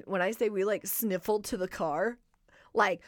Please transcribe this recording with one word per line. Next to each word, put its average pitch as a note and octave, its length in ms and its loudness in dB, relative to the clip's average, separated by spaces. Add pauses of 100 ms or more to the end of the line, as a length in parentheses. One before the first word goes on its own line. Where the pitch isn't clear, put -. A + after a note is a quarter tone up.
when F#3 160 0
I F#3 80 2
say A3+ 180 0
we, G3 160 0
like, G3+ 220 0
sniffled G#3+ 600 0
to F#3+ 100 -4
the F#3 100 -2
car, F#3 520 -2 (580)
like, G3 320 2